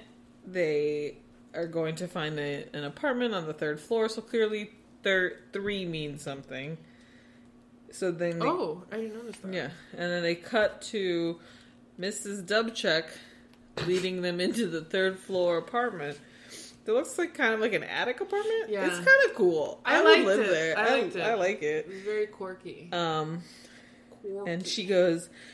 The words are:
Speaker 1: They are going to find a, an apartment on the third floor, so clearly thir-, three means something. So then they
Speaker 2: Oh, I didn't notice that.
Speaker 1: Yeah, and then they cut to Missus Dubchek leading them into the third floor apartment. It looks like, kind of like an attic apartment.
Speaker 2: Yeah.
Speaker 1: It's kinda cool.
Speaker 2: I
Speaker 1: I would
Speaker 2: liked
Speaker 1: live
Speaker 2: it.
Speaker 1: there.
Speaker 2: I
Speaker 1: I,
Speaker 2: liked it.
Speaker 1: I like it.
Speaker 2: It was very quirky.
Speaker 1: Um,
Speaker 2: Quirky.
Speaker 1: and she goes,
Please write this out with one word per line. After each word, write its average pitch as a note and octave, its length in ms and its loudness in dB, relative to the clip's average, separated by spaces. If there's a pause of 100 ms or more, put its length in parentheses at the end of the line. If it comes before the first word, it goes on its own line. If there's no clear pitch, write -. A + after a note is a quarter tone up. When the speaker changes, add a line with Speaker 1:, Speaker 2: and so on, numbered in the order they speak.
(480)
Speaker 1:
They D3+ 720 0 (360)
are E3 140 -4
going D#3+ 280 -2
to F3 120 -6
find D#3 320 -4
a, C#3+ 340 -4
an D3 100 -6
apartment B3 500 -2
on E3+ 140 -4
the D3+ 60 -6
third D3+ 260 -2
floor, A3 280 0
so A3 140 -4
clearly G#3+ 500 0 (320)
thir-, F#3 340 2 (140)
three G3+ 340 -4
means D3+ 360 -6
something. C#3 560 -8 (1120)
So F#3 200 -2
then E3+ 280 -2
they A3+ 60 0
Speaker 2:
Oh, F#3+ 460 -2
I G#3+ 60 -6
didn't A3 180 -6
notice A#3 260 -12
that. F#3+ 120 -10
Speaker 1:
Yeah, D3+ 160 -4 (240)
and F3 180 -4
then F3 100 -2
they E3+ 140 0
cut G#3+ 480 0
to E3+ 560 -2 (580)
Missus G3+ 460 -8
Dubchek G3 640 0 (800)
leading F#3 340 0
them F3 180 0
into G#3 280 0
the E3 140 -4
third F#3+ 380 0
floor F3 380 2
apartment. F#3+ 600 -4 (680)
It G#3+ 80 0
looks C#4+ 260 0
like, E4 160 -2
kind A3+ 180 2
of A3 60 -2
like G#3+ 140 0
an D#3+ 100 0
attic F3 360 -4
apartment. A4 500 -2
Speaker 2:
Yeah. G4 180 0
Speaker 1:
It's F3 80 0
kinda C5+ 400 6
cool. - 500 2
Speaker 2:
I - 140 4
Speaker 1:
I - 40 6
would - 20 8
Speaker 2:
liked - 200 10
Speaker 1:
live G3+ 140 4
Speaker 2:
it. G#3 100 2
Speaker 1:
there. D#3+ 280 2
Speaker 2:
I G#3+ 100 2
Speaker 1:
I, C4 140 4
Speaker 2:
liked F3+ 140 -2
it. F3 60 -2
Speaker 1:
I G#3+ 140 2
like F#3 260 0
it. D3+ 40 -2
Speaker 2:
It D#3 220 -2
was F#3+ 140 -12
very G#3+ 240 -2
quirky. F#3 680 -12
Speaker 1:
Um, E3 520 -2 (800)
Speaker 2:
Quirky. G3 280 -6
Speaker 1:
and F3+ 160 -4
she G#3 180 -4
goes, F3+ 440 4 (240)